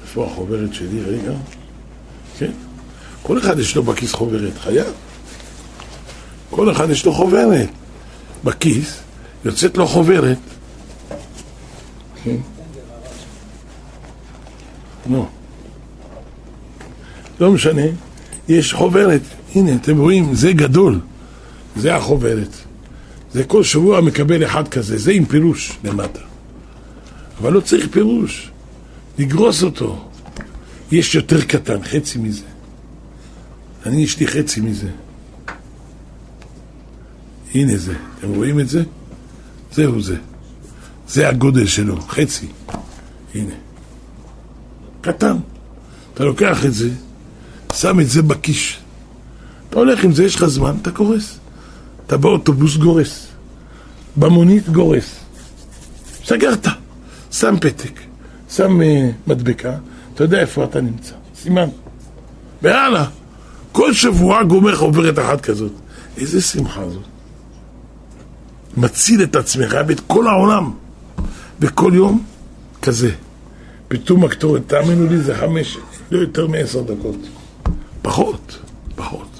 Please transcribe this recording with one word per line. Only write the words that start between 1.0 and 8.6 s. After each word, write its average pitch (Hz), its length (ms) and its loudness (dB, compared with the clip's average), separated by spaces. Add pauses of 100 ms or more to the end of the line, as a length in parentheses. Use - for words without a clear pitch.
רגע. 104 260 -6 (1040)
כן. - 140 -6 (720)
כל 226 160 0
אחד 180 200 0
יש 107 160 -2
לו 139 80 0
בכיס 113 300 -4
חוברת, 110 440 -4
חייב. 110 360 -2 (1600)
כל 208 220 2
אחד 151 180 0
יש 139 160 0
לו 165 80 4
חוברת. 185 560 2 (760)
בכיס 135 560 -2 (460)